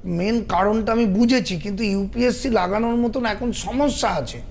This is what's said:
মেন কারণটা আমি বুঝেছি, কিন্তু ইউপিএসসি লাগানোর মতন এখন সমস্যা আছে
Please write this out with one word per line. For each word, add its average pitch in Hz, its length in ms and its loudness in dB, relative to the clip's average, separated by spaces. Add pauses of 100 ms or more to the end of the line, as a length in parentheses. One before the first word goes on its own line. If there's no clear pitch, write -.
মেন 185 400 -2
কারণটা 214 480 2
আমি 233 140 4
বুঝেছি, 233 500 2
কিন্তু 202 260 -4
ইউপিএসসি 226 680 0
লাগানোর 214 460 0
মতন 240 300 0
এখন 226 260 -2
সমস্যা 254 560 0
আছে 151 320 -4 (100)